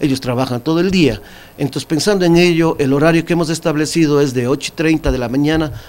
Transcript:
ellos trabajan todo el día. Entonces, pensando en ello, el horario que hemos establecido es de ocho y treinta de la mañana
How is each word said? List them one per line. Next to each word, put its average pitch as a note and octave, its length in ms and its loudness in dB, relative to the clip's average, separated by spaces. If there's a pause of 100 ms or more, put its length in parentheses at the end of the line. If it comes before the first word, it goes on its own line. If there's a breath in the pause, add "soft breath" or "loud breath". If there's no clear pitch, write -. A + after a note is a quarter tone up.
ellos C3+ 180 0
trabajan B2 400 -2
todo D#3+ 220 -2
el F#3+ 100 0
día. C#3+ 300 2 (360 loud breath)
Entonces, C#3 280 -6
pensando F#3 400 0
en E3+ 100 4
ello, E3 420 2
el C3+ 140 0
horario D#3+ 320 2
que E3 80 -4
hemos E3 180 0
establecido D#3 680 0
es C#3+ 140 0
de A#2+ 160 -2
ocho C3+ 240 -4
y - 20 -20
treinta D#3 380 0
de B2+ 40 -2
la A#2+ 120 -4
mañana D3+ 420 0 (180 loud breath)